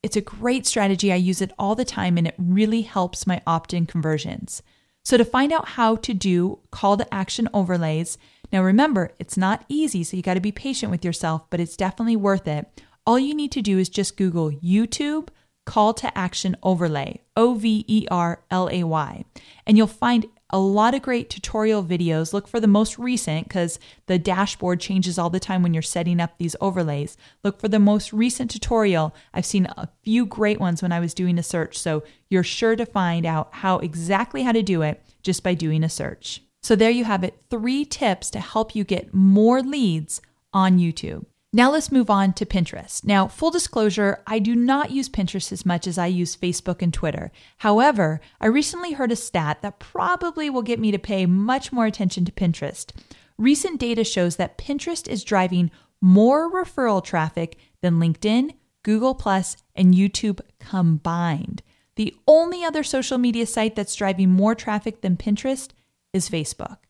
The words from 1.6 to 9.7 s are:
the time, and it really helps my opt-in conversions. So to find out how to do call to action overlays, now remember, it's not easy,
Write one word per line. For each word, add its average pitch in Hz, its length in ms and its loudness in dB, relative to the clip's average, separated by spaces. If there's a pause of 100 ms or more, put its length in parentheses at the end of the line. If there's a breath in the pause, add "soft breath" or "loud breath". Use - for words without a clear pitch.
the 247 100 -2
time, 180 320 0
and 170 80 2
it 165 140 -4
really 214 420 2
helps 185 460 -4
my 180 180 -2
opt-in 165 400 -2
conversions. - 760 -4 (420)
So 254 120 4
to 226 80 6
find 269 280 0
out - 160 -2
how 226 280 2
to 226 180 -4
do 180 440 0 (120)
call 202 260 2
to - 160 -4
action 202 400 -4
overlays, 175 640 0 (340 loud breath)
now 190 120 2
remember, 202 560 2
it's - 180 -8
not 190 320 0
easy, 285 340 -2